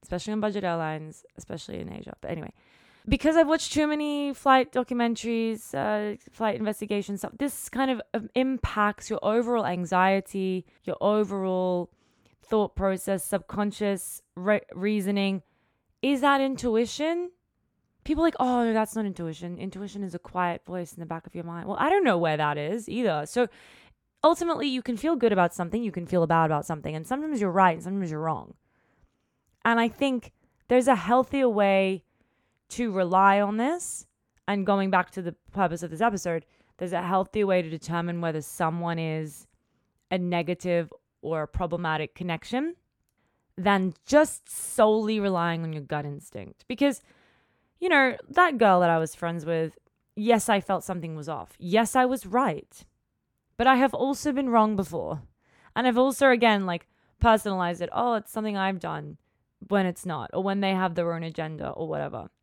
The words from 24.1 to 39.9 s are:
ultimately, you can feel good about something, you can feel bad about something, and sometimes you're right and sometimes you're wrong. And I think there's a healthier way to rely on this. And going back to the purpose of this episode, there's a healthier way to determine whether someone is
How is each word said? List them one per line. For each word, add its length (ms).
ultimately, 440
you 120
can 160
feel 200
good 160
about 200
something, 300
you 100
can 140
feel 200
bad 200
about 180
something, 320
and 100
sometimes 360
you're 80
right 240
and 80
sometimes 280
you're 100
wrong. 340
And 120
I 100
think 440
there's 200
a 80
healthier 520
way 560
to 200
rely 500
on 180
this. 480
And 160
going 260
back 200
to 120
the 120
purpose 300
of 80
this 100
episode, 460
there's 160
a 80
healthier 440
way 140
to 80
determine 540
whether 180
someone 580
is 480